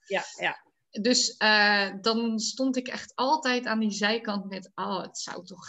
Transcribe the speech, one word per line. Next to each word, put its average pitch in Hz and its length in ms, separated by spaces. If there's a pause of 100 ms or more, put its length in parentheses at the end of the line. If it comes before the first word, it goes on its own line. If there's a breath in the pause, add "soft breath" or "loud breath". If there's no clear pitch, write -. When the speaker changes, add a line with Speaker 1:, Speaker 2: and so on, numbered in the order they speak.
Speaker 1:
Ja, 190 180 (160)
ja. - 260 (240)
Speaker 2:
Dus, 233 460
eh, 208 540 (100)
dan 226 380
stond 262 380
ik 254 120
echt - 260
altijd 247 520
aan 220 120
die 214 120
zijkant 208 580
met, 190 260
"Oh, 190 280
het - 160
zou - 260
toch 180 240